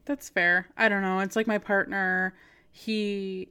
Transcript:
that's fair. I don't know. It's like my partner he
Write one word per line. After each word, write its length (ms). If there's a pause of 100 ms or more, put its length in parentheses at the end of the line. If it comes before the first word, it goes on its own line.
that's 240
fair. 460
I 120
don't 140
know. 180
It's 160
like 100
my 120
partner 760 (380)
he 800